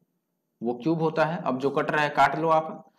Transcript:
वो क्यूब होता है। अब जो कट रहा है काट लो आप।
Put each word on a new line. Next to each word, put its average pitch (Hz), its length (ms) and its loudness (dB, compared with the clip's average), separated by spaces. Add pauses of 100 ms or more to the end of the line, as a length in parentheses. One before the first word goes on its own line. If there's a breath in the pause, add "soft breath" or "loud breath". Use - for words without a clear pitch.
(600)
वो 120 140 -2
क्यूब 160 280 -2
होता 160 220 2
है। 165 180 -2
अब 131 160 -2
जो 135 120 -2
कट 147 200 -2
रहा 151 120 0
है 143 80 2
काट 143 280 4
लो 165 100 0
आप। 160 400 -2 (100)